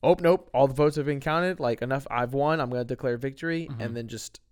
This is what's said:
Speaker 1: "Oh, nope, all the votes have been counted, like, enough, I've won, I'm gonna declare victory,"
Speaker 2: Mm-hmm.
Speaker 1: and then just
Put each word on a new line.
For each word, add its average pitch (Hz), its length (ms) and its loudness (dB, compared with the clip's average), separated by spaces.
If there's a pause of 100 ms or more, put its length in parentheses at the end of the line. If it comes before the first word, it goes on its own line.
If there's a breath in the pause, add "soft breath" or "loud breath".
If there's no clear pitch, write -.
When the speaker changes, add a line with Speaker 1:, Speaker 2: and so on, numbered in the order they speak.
Speaker 1:
"Oh, 165 180 6
nope, 180 320 4
all 135 160 4
the 135 60 0
votes 147 220 2
have 147 100 -2
been 143 140 -2
counted, 165 400 -2
like, 120 240 0
enough, 135 260 -2
I've 123 240 -2
won, 151 260 2
I'm 127 120 -2
gonna 123 140 -2
declare 123 320 -2
victory," 160 520 -4
Speaker 2:
Mm-hmm. 113 120 -8
Speaker 1:
and 117 140 -6
then 117 120 -8
just - 320 -12 (120)